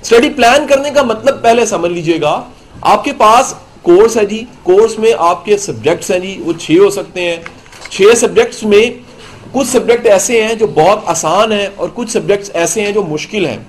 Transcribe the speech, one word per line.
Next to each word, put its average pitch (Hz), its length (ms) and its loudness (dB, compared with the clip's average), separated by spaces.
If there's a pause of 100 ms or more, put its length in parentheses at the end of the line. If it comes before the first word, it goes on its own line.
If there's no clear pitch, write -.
Study 240 260 2
plan 254 380 2
करने 277 240 0
का 277 120 0
मतलब 233 320 -2
पहले 233 320 2
समझ 175 240 -4
लीजिएगा, 165 580 -4 (360)
आपके 208 280 0
पास 233 480 2 (240)
course 214 320 4
है 208 100 0
जी, 208 100 -6
कोर्स 214 640 0
में 226 140 2
आपके 208 460 0
subjects 147 520 -4
हैं 180 100 -2
जी, 190 220 -10
वो 165 100 -4
छह 160 280 0
हो 196 100 4
सकते 185 300 -8
हैं। 170 240 -6 (480)
छह 202 220 4
subjects 226 500 -2
में 214 360 2 (540)
कुछ 254 120 0
subject 233 400 0
ऐसे 214 360 2
हैं 220 160 -4
जो 220 80 0
बहुत 190 420 2
आसान 214 440 0
हैं 202 240 -4
और 180 120 -6
कुछ 226 200 -10
subjects 196 420 -2
ऐसे 170 300 -4
हैं 202 140 -4
जो 208 80 0
मुश्किल 165 440 -6
हैं। 117 220 -8